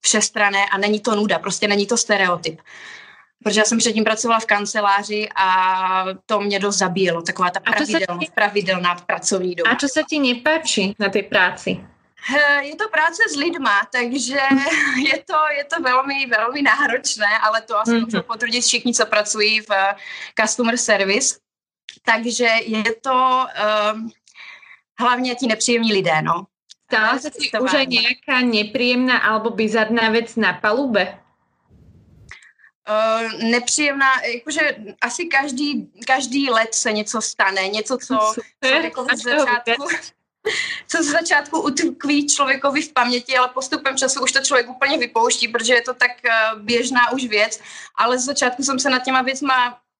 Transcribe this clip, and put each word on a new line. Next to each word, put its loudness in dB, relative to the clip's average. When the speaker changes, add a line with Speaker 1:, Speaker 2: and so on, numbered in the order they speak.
Speaker 1:
všestranné 2
a -2
není 0
to 0
nuda, 0
prostě -2
není 2
to 0
stereotyp. 0
Protože 2
já 4
jsem 2
předtím 0
pracovala 2
v -8
kanceláři 0
a 2
to 0
mě -2
dost 0
zabíjelo, 0
taková 0
ta -6
Speaker 2:
A -2
čo 0
sa -
ti -4
Speaker 1:
pravidelnost, -6
pravidelná 0
pracovní -2
doba. 0
Speaker 2:
A 2
čo -2
sa 0
ti -4
nepáči 0
na 0
tej 0
práci? 0
Speaker 1:
Eh, 2
je -12
to -4
práce 0
s -6
lidma, 0
takže -2
<laughs> 2
je 0
to, -2
je -4
to -2
velmi, 0
velmi 0
náročné, 0
ale 0
to -2
asi 2
Speaker 2:
Mhm. 2
Speaker 1:
můžou -2
potvrdit -4
všichni, 0
co 2
pracují 0
v, -20
eh, 2
customer 0
service. 0
Takže 0
je -2
to, 2
ehm, -2
hlavně 0
ti -4
nepříjemní 0
lidé, 2
no. -2
Speaker 2:
Stala 2
Speaker 1:
Ale 0
Speaker 2:
sa -8
ti -10
Speaker 1:
cestování. 0
Speaker 2:
už 0
aj 2
nejaká -2
nepríjemná 2
alebo 0
bizarná 2
vec -2
na 2
palube? 0
Speaker 1:
Eh, 0
nepříjemná, 2
jakože -4
asi -4
každý, -2
každý 0
let 2
se -2
něco -4
stane, -2
něco, -4
co 0
Speaker 2:
Super. -4
Speaker 1:
člověkovi 0
Speaker 2:
A 2
Speaker 1:
z -8
Speaker 2:
čeho 0
Speaker 1:
začátku, 0
Speaker 2:
víte? -4
Speaker 1:
<laughs> -6
co 0
z 0
začátku 0
utkví 0
člověkovi 0
v -12
paměti, 0
ale 2
postupem -4
času 2
už 2
to 2
člověk 2
úplně 0
vypouští, 0
protože 2
je 4
to -6
tak, 2
eh, 2
běžná 2
už -4
věc, 0
ale 2
z -4
začátku -2
jsem -2
se 0
nad 2
těma 0
věcma -2